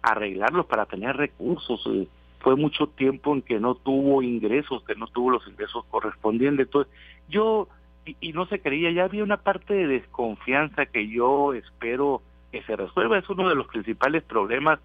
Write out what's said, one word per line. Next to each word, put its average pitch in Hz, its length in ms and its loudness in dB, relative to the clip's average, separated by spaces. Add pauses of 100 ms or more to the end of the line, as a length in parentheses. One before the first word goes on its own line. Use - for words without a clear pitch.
arreglarlos 107 640 0
para 110 180 0
tener 117 320 -6
recursos. 143 680 -2
Eh, 101 200 -2 (320)
fue 131 160 6
mucho 151 300 0
tiempo 135 480 0
en 135 80 0
que 110 180 -2
no 123 140 0
tuvo 135 480 2
ingresos, 120 640 -2
que 107 100 -6
no 110 140 -8
tuvo 123 240 0
los 117 160 0
ingresos 101 380 -10
correspondientes. 113 840 0
Entonces, - 260 0 (340)
yo, 214 400 0 (380)
y, 175 160 -14
y 165 120 -10
no 175 120 -2
se 190 160 -6
creía, 165 300 0
ya 175 140 2
había 208 180 -2
una 202 140 0
parte 196 360 -2
de 190 140 2
desconfianza 131 1000 -2
que 107 240 -4
yo 135 440 2
espero 127 680 -4 (300)
que 110 120 -10
se 110 140 -4
resuelva. 196 400 0
Es 185 120 -4
uno 185 200 0
de 160 60 2
los 131 120 -2
principales 123 560 -2
problemas 123 600 0